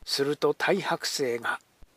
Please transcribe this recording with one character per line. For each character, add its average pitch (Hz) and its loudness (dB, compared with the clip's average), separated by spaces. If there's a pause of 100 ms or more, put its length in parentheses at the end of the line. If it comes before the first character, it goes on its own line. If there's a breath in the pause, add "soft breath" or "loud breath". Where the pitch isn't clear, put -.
す - 0
る 147 0
と 147 2
太 180 2
白 - -2
星 120 -2
が、 - -4 (360)